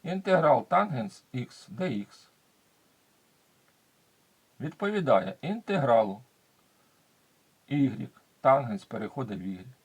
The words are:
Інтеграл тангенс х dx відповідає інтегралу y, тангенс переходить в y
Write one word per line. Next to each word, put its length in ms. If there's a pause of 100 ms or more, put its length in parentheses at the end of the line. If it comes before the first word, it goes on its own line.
Інтеграл 640
тангенс 560 (100)
х 360
dx 580 (2250)
відповідає 800
інтегралу 840 (1500)
y, 380 (320)
тангенс 440
переходить 560
в 20
y 220 (200)